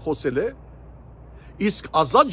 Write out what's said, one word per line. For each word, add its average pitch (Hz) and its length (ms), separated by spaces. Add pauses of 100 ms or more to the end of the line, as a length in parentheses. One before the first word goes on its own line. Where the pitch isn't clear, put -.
խոսել 143 400
է, 226 40 (1160)
իսկ - 280 (120)
ազատ 233 300